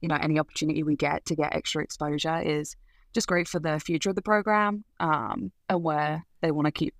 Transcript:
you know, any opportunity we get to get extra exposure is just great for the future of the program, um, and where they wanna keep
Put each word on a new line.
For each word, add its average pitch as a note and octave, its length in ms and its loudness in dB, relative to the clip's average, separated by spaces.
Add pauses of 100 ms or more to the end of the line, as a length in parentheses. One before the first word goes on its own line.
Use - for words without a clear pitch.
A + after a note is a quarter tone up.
you E3 80 -2
know, D3 100 0
any D#3 180 2
opportunity D3+ 460 0
we D3+ 140 2
get D3+ 300 0
to D#3+ 80 0
get D3+ 200 0
extra - 260 -2
exposure D3+ 600 -2
is D3+ 340 -2 (380)
just A3+ 140 0
great F3 200 2
for F3 120 -2
the D3+ 200 0
future E3+ 300 0
of F#3+ 80 0
the F#3+ 40 -4
program, G#3 640 2 (160)
um, B2+ 520 0 (180)
and F3+ 120 2
where D3+ 440 0 (160)
they E3 100 2
wanna D3+ 200 2
keep - 280 -2